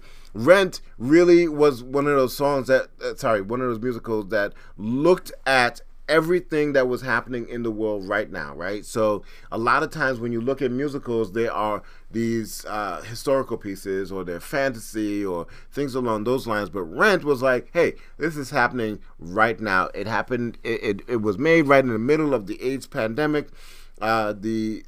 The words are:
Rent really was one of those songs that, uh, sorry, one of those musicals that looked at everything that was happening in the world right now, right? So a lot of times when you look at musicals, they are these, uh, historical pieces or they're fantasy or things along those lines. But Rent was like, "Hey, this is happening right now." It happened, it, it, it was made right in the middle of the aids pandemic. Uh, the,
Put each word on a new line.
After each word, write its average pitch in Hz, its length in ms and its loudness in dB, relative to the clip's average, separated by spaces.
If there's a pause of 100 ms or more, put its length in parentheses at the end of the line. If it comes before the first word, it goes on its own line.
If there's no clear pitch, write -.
(340)
Rent 175 460 6 (180)
really 170 520 8
was 143 340 4
one 139 240 0
of 143 80 4
those 131 200 4
songs 139 320 0
that, 127 220 4 (140)
uh, 120 120 -4
sorry, 113 260 2
one 113 180 -4
of 127 80 -2
those 110 140 -4
musicals 113 480 -4
that 101 240 0 (240)
looked 139 560 -2 (120)
at 127 360 2 (300)
everything 156 640 0
that 127 160 4
was 120 120 -2
happening 120 460 -2
in 117 160 -6
the 113 80 -2
world 107 360 -2
right 104 220 0
now, 76 240 -8
right? 92 320 -6
So 107 380 0 (260)
a 98 80 -6
lot 120 240 2
of 151 100 -4
times 135 280 -2
when 120 140 -4
you 113 80 -2
look 135 200 -2
at 127 80 2
musicals, 123 600 -2
they 117 160 0
are 101 360 -2 (280)
these, 113 540 -4
uh, 98 360 -6
historical 120 540 -2
pieces 98 560 -4
or 95 140 -6
they're 87 160 -6
fantasy 107 840 -2
or 85 220 -4 (240)
things 135 240 -4
along 113 300 0
those 123 200 0
lines. 104 240 -2
But 92 140 -4
Rent 151 400 2
was 135 180 2
like, 127 300 2
"Hey, 160 240 2 (220)
this 151 180 -2
is 139 140 -6
happening 120 500 0 (200)
right 107 400 2
now." 92 340 2
It 98 120 -6
happened, 113 580 -2
it, 113 200 -2
it, 104 240 0
it 117 140 0
was 104 160 0
made 160 300 6
right 139 160 8
in 127 60 0
the 113 80 0
middle 147 360 2
of 107 120 0
the 95 160 -10
aids 127 260 -4
pandemic. 143 600 -2 (540)
Uh, 107 320 2
the, 110 540 -4